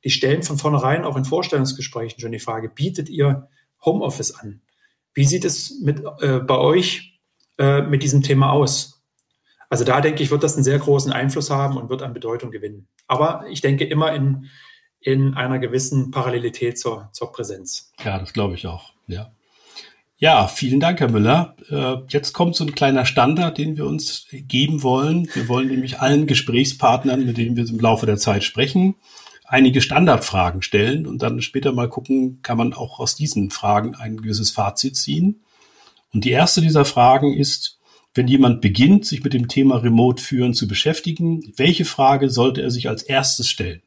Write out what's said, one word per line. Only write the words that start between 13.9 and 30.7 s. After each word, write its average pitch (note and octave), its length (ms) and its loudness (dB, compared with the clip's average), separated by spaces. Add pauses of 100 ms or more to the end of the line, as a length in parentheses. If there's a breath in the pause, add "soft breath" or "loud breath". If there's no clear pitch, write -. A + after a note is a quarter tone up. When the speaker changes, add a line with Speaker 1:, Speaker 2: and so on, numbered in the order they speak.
Speaker 1:
in, C3+ 320 -2 (540 loud breath)
in C3+ 340 0
einer B2+ 240 -4
gewissen C3 520 -2
Parallelität A#2+ 680 -4
zur, G#2+ 340 -6
zur - 200 -10
Präsenz. G2 600 -10 (120)
Speaker 2:
Ja, G2 140 -4
das F#2 140 -12
glaube G2+ 220 -2
ich F2 120 -12
auch, E2+ 260 -14 (140)
ja. G2 260 -12 (840 loud breath)
Ja, B2+ 300 4
vielen C3 320 -2
Dank, E3+ 200 0
Herr B2+ 100 2
Müller. A#2 460 2 (140)
Äh, C3 400 -4
jetzt C#3+ 240 -4
kommt F3 200 0
so D#3+ 100 -2
ein D3 100 -6
kleiner C3+ 320 2
Standard, D#3 500 0
den D3+ 220 -4
wir D3 80 -6
uns - 440 -6
geben C#3+ 520 -2
wollen. D3 500 0
Wir A#2+ 160 -4
wollen B2+ 200 0
nämlich C3 320 -4
allen C#3+ 260 4
Gesprächspartnern, C3 1000 0
mit A#2 140 -2
denen A#2 180 -2
wir A#2 100 -2
im A2 140 -6
Laufe A2+ 240 2
der G#2 140 0
Zeit G2+ 260 0
sprechen, F3+ 520 0 (500 loud breath)
einige C3 340 4
Standardfragen A#2 800 2
stellen B2 460 0